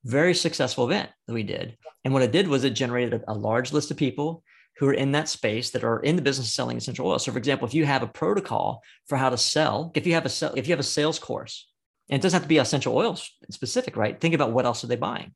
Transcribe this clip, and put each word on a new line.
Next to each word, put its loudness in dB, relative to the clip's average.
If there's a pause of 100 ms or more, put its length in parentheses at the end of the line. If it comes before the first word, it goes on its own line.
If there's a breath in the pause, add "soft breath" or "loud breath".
very 2
successful 0
event -2 (180)
that -6
we -2
did. -8 (280 loud breath)
And 2
what 4
it 4
did 4
was 2
it 2
generated -2
a, -6
a -4
large 0
list 0
of -6
people -2 (340 soft breath)
who 2
are 4
in 2
that 0
space -2
that -2
are 0
in 2
the 0
business 0
of -4
selling -2
essential -6
oils. 2
So -4
for -4
example, 0
if -6
you 4
have 2
a -6
protocol -2 (260 soft breath)
for -2
how 2
to -2
sell, 0
if 0
you 4
have 2
a 0
se-, -4
if -4
you 2
have 0
a -2
sales 0
course, -10 (400)
and 2
it 0
doesn't 4
have 2
to -10
be 8
essential 2
oils 0 (200)
specific, -4
right? -2
Think 4
about 4
what 4
else 0
are -10
they 0
buying. -4